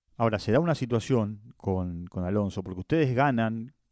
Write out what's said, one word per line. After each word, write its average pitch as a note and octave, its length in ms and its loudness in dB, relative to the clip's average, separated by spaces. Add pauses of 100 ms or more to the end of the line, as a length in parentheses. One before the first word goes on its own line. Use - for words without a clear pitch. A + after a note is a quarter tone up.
(180)
Ahora, A2+ 220 0
se - 120 -2
da B2 80 6
una E3+ 160 2
situación A2+ 680 0 (160)
con, F2+ 500 -2
con F2+ 180 -4
Alonso, G2 380 0
porque F#2 180 -8
ustedes D3+ 340 2
ganan, A#2 580 0 (180)